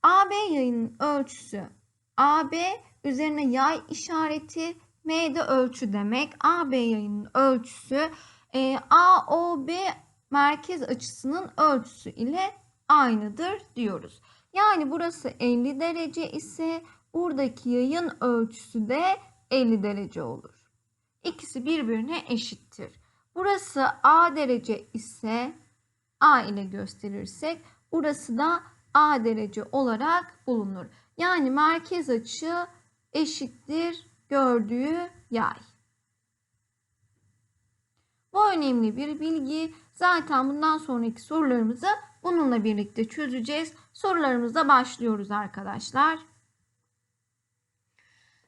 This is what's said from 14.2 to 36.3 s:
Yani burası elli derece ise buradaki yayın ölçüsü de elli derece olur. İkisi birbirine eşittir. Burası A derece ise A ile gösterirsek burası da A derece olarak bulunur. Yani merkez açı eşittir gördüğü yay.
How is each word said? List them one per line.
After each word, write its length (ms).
Yani 380
burası 480
elli 400
derece 520
ise 520
buradaki 560
yayın 520
ölçüsü 680
de 300
elli 320
derece 400
olur. 320
İkisi 420
birbirine 600
eşittir. 720
Burası 520
A 320
derece 580
ise 600
A 220
ile 220
gösterirsek 1000
burası 460
da 260
A 320
derece 460
olarak 760
bulunur. 380
Yani 340
merkez 580
açı 580
eşittir 960
gördüğü 800
yay. 260